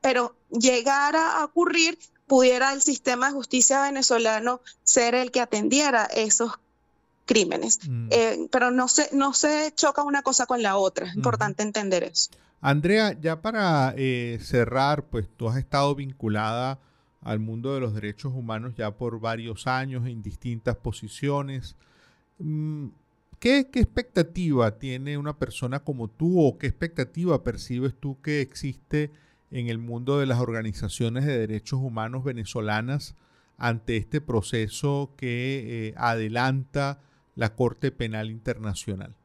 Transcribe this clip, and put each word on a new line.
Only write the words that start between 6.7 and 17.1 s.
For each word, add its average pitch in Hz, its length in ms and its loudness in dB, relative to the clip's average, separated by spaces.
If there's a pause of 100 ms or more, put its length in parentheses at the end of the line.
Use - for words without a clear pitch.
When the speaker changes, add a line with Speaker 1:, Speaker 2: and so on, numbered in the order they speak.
Speaker 1:
crímenes. - 600 2
Speaker 2:
Mm. 117 240 -4
Speaker 1:
Eh, 226 400 2
pero 247 200 4
no 254 180 2
se, - 240 2
no 277 220 2
se 302 420 2
choca 294 260 2
una 277 200 0
cosa 254 240 0
con 247 160 0
la 196 160 2
otra, 190 260 0
es 180 60 -8
Speaker 2:
Ujú. 190 80 -6
Speaker 1:
importante 214 440 0
entender 202 420 0
eso. - 260 -2 (320)
Speaker 2:
Andrea, 170 580 2
ya 160 220 -2
para, 175 560 2
eh, 120 440 -2
cerrar, 131 600 2
pues 110 220 -4 (100)
tú 113 140 -2
has 127 80 0
estado 143 360 0
vinculada 127 840 -2 (420)